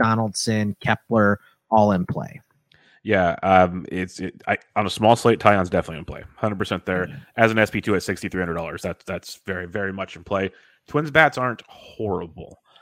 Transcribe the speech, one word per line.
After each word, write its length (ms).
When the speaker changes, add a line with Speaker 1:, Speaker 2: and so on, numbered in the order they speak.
Speaker 1:
Donaldson, 800
Kepler, 600
all 220
in 140
play. 360
Speaker 2:
Yeah, 400
um, 480
it's, 280
it, 280
I, 100
on 100
a 40
small 260
slate, 240
Taillon's 300
definitely 300
in 60
play, 180
hundred 240
percent 260
there. 240
Speaker 1:
Yeah. 60
Speaker 2:
As 140
an 60
S 120
P 120
two 140
at 80
sixty-three 380
hundred 140
dollars, 260
that's, 240
that's 300
very, 200
very 260
much 240
in 80
play. 280
Twins 240
bats 260
aren't 300
horrible, 920